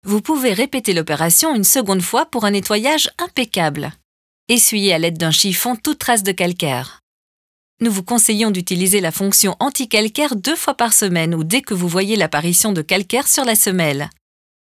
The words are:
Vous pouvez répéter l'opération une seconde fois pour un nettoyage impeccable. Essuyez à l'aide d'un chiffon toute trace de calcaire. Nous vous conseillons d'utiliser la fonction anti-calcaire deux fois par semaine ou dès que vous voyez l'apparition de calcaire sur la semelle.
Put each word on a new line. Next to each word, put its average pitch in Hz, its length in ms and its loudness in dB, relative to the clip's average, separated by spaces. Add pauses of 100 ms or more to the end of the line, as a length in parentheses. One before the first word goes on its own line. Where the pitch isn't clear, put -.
Vous 208 160 0
pouvez 254 320 0
répéter 226 400 -2
l'opération 165 600 2
une 214 80 0
seconde 190 400 2
fois 254 240 0
pour 233 180 -4
un 202 60 4
nettoyage 214 680 0
impeccable. 160 760 -2 (560)
Essuyez 214 440 2
à 160 60 2
l'aide 165 200 0
d'un 160 120 0
chiffon 202 460 0
toute - 240 -4
trace 226 240 0
de 196 80 0
calcaire. 165 680 -4 (840)
Nous 233 120 2
vous 196 100 -4
conseillons 226 480 2
d'utiliser 185 500 0
la 165 120 -2
fonction 196 480 0
anti-calcaire 240 760 0
deux 247 220 -2
fois 285 180 -2
par 233 180 0
semaine 170 420 0
ou 160 100 -2
dès 220 180 0
que 226 120 -6
vous 180 140 -2
voyez 196 280 0
l'apparition 170 560 0
de 165 100 -2
calcaire 196 460 -2
sur 285 160 2
la 226 100 2
semelle. 160 560 0 (540)